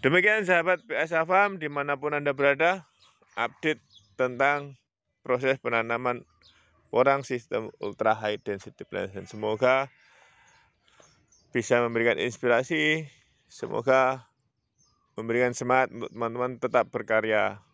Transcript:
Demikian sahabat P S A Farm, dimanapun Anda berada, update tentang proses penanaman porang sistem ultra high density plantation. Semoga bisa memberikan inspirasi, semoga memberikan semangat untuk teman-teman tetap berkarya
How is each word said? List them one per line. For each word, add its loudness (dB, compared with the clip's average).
Demikian 2
sahabat 2
P -4
S -2
A 0
Farm, 2
dimanapun -4
Anda 0
berada, 2
update -4
tentang -2
proses 0
penanaman -2
porang 4
sistem -6
ultra 0
high -4
density -10
plantation. -8
Semoga 0
bisa 2
memberikan 0
inspirasi, 0
semoga 0
memberikan 0
semangat 0
untuk -10
teman-teman -6
tetap 0
berkarya 0